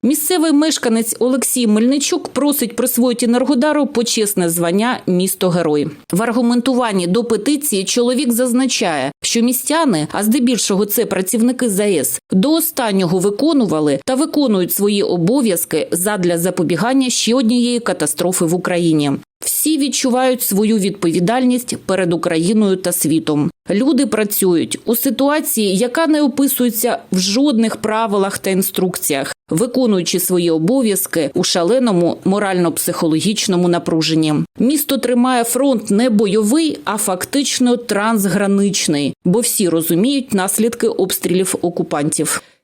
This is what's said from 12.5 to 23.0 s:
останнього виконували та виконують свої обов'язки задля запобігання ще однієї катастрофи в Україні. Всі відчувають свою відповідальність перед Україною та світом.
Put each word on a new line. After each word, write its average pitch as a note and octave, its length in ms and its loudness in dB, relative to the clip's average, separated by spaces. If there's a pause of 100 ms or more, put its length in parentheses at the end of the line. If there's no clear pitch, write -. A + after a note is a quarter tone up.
останнього G3+ 680 0
виконували G3+ 840 2
та B3+ 100 -2
виконують B3+ 580 0
свої G3+ 300 0
обов'язки F3+ 880 0
задля F3 480 0
запобігання F#3 720 0
ще A3+ 240 0
однієї A#3+ 460 2
катастрофи F3+ 640 -2
в E3 100 2
Україні. E3+ 560 0 (340)
Всі - 340 -2
відчувають B3+ 640 0
свою G#3+ 360 2
відповідальність G3+ 1000 0 (100)
перед F#3 260 0
Україною F3+ 640 2
та F3+ 160 -4
світом. D3+ 580 0 (200)